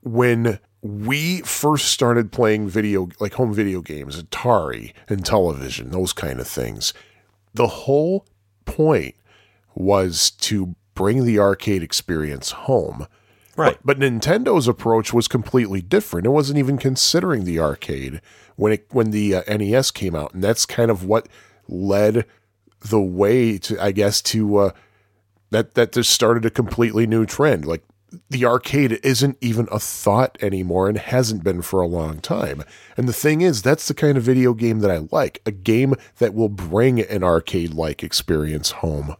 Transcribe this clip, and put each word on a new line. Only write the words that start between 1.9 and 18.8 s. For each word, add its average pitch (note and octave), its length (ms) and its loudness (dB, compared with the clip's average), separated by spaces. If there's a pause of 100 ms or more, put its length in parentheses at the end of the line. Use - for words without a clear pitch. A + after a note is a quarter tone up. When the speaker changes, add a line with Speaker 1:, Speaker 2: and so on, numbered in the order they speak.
Speaker 1:
playing G#2+ 380 0
video, G2 400 0 (100)
like, G2+ 140 -4
home A#2+ 200 0
video G2 280 -2
games, D2 420 -12
Atari C#2+ 720 -2 (160)
and G2 160 -2
television, C2+ 680 0
those F2+ 220 -2
kind C2 260 -6
of B1 80 -8
things, A1+ 460 -6 (600)
the A#2 140 2
whole D#3 580 0 (400)
point C3+ 480 0 (600)
was F#2 560 2
to F#2+ 420 -4 (220)
bring A#2 300 2
the A2+ 120 4
arcade G2 460 2
experience D2+ 680 -6
home. D#2+ 540 -2 (500)
Speaker 2:
Right. D3+ 280 0
Speaker 1:
But, C3+ 160 0
but - 0 -
Nintendo's D3 680 2
approach A2+ 460 0
was A#2 140 2
completely G#2+ 540 0
different. F#2+ 440 0
It A#2+ 60 4
wasn't C#3+ 280 2
even C3+ 180 0
considering C#3 680 0
the E2+ 160 -2
arcade C#2 600 -4 (340)
when G#2+ 180 2
it, - 160 -6